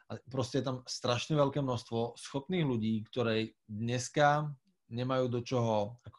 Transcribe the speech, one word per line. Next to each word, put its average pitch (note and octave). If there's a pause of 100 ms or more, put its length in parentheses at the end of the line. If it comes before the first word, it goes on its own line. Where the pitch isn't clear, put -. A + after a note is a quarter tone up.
A A2+ (140)
proste C3
je C3
tam B2+
strašne B2
veľké C#3+
množstvo A#2
schopných E3
ľudí, A2
ktoré A2 (160)
dneska B2+ (420)
nemajú B2+
do A#2+
čoho A2+
ako -